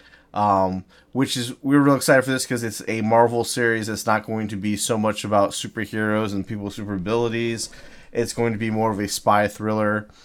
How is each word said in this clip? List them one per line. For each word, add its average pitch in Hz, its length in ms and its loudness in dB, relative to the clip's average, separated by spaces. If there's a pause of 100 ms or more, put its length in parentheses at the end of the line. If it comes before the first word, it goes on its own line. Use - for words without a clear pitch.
(340)
um, 95 500 2 (280)
which 127 240 0
is, 123 160 -6 (100)
we 139 140 4
were 147 60 6
real 139 120 6
excited 131 280 4
for 127 100 -2
this 131 140 -2
'cause 120 180 -2
it's 110 240 -8
a 110 140 -2
Marvel 117 420 4
series 113 420 0
that's 107 200 -6
not 110 200 0
going 110 220 -4
to 107 80 -8
be 104 200 -2
so 110 220 -2
much 107 260 0
about 101 280 2
superheroes 107 800 -4
and 95 140 -4
people 104 180 -8
with 101 100 -8
super 104 200 -8
abilities. 113 720 -2 (420)
It's 117 220 -2
going 117 200 0
to 107 60 -4
be 113 120 -2
more 110 200 0
of 101 100 -4
a 104 80 -2
spy 104 400 2
thriller 107 600 -2 (160)